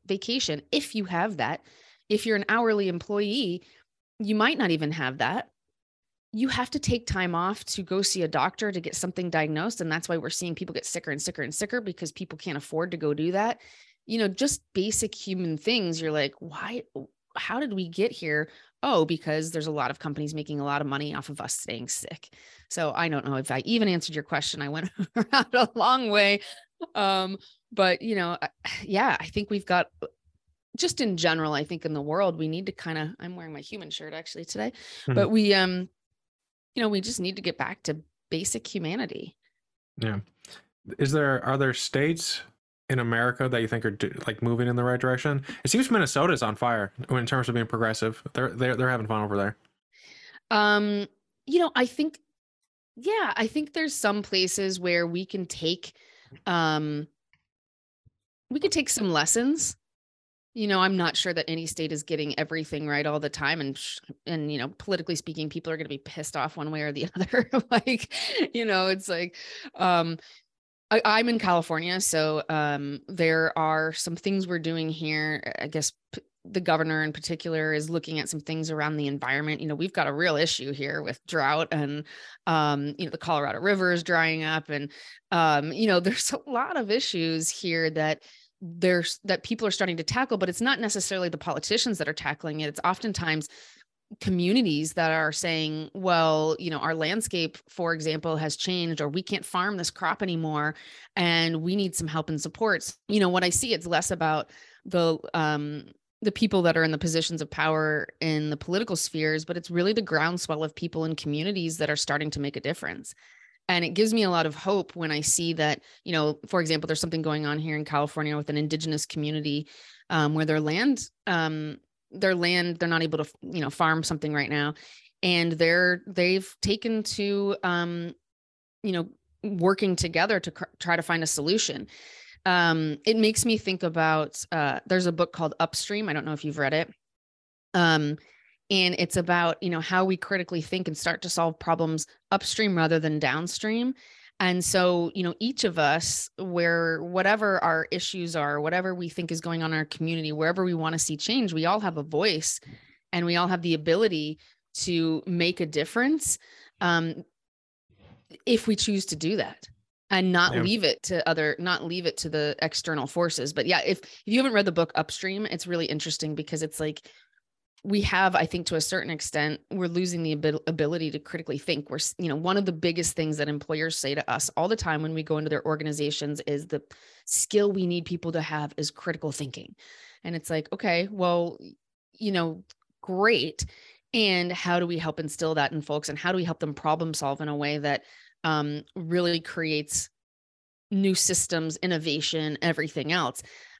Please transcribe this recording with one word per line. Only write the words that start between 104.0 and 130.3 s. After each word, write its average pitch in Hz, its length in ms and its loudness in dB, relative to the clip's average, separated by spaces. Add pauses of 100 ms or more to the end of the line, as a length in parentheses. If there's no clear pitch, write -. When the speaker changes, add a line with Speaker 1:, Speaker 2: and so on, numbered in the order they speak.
Speaker 1:
about 156 400 0 (340)
the, 170 320 2 (160)
um, 151 520 -2 (360)
the 214 100 2
people 202 300 2
that 165 160 6
are 165 60 4
in 160 80 4
the 156 60 0
positions 160 440 0
of 147 80 -8
power 156 580 0 (140)
in 151 280 0
the 147 80 -2
political 190 380 -2
spheres, 156 480 -2
but 175 140 -6
it's 170 140 -10
really 175 220 2
the 220 80 2
groundswell 160 640 0
of 151 120 -4
people 160 280 -4
in 160 120 -2
communities 160 640 -2
that 160 100 0
are 147 80 0
starting 151 340 -2
to 147 80 -8
make 143 160 -4
a 139 60 -6
difference. - 520 -6 (560)
And 175 160 2
it 160 80 -2
gives 214 200 4
me 226 100 4
a 190 60 4
lot 165 160 4
of 151 100 -2
hope 190 380 -2
when 165 160 -4
I 151 120 0
see 165 320 2
that, 151 280 2 (220)
you 175 80 -6
know, 151 360 2
for 185 120 2
example, 160 280 0
there's 156 120 -2
something 165 220 -2
going 151 240 0
on 147 140 -2
here 156 180 -2
in 151 80 -4
California 151 500 0
with 147 140 -4
an 147 80 0
indigenous 156 480 -2
community, 151 600 -4 (420)
um, 151 240 2
where 156 120 2
their 156 140 2
land, 196 500 0 (180)
um, 156 500 -2 (340)
their 190 240 2
land, 175 420 2
they're 170 120 0
not 165 140 4
able 156 200 0
to, - 80 -8 (100)
you 175 200 -6
know, 135 80 0
farm 160 340 2
something 151 300 -2
right 147 160 0
now. 147 240 0 (500)
And 170 300 4
they're, 175 520 4
they've 185 560 0
taken 220 420 0
to, 202 600 0
um, 175 500 0 (720)
you 208 80 0
know, 175 160 0 (360)
working 190 520 2
together 180 460 2